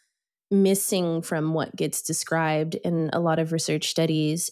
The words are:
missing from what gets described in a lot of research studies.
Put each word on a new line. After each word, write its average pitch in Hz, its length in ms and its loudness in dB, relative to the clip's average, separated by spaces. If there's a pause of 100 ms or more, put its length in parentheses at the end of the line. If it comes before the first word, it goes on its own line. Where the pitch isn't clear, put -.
(500)
missing 190 720 2
from 160 320 0
what 151 220 -2
gets - 260 -4
described 160 720 0
in 165 380 0
a - 80 -2
lot 160 180 2
of 160 140 0
research 160 360 -2
studies. 160 640 0